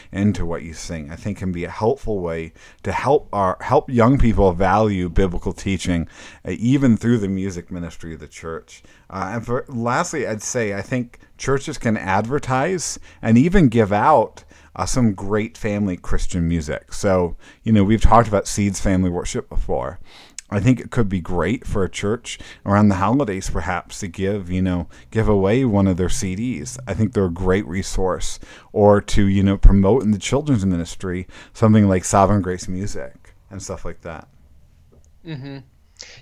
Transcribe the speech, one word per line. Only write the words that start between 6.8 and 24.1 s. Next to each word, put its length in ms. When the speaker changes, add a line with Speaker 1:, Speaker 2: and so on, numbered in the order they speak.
Speaker 1:
through 220
the 100
music 440
ministry 420
of 60
the 80
church. 560
Uh, 240
and 120
for, 200
lastly, 600
I'd 140
say 320
I 80
think 360
churches 380
can 200
advertise 1040
and 160
even 320
give 240
out, 520
uh, 100
some 280
great 440
family 380
Christian 500
music. 460
So, 440
you 80
know, 100
we've 180
talked 280
about 180
Seeds 320
Family 320
Worship 380
before. 500
I 100
think 200
it 100
could 200
be 100
great 460
for 180
a 60
church 480
around 240
the 60
holidays, 560
perhaps, 500
to 80
give, 420